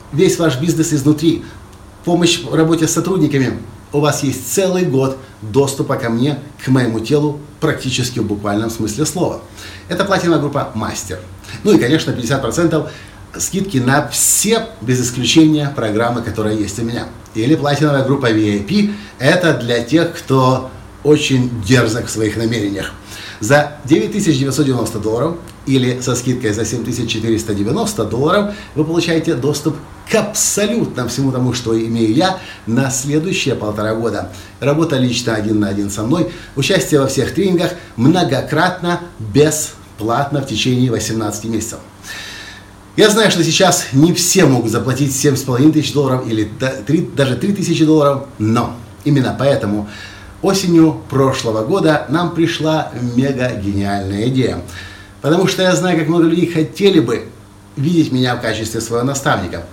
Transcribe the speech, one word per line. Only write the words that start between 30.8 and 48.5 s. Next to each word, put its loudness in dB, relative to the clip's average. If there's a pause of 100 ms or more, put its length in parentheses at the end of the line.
всему 0
тому, 0
что 0
имею 2
я, 2 (280)
на 0
следующие -2
полтора -4
года. -4 (280)
Работа 0
лично 0
один 0
на 0
один -2
со -6
мной, 0 (240)
участие 2
во 2
всех -2
тренингах 0 (240)
многократно 0 (200)
бесплатно 0
в -6
течение 0
восемнадцати -4
месяцев. -4 (1160)
Я 6
знаю, 4
что 2
сейчас 2
не 6
все 4
могут 4
заплатить 0
семь 2
с -4
половиной 4
тысяч 0
долларов 0
или -2 (100)
да-, -2 (120)
три, 2
даже 0
три 0
тысячи 2
долларов, 4 (120)
но 0 (300)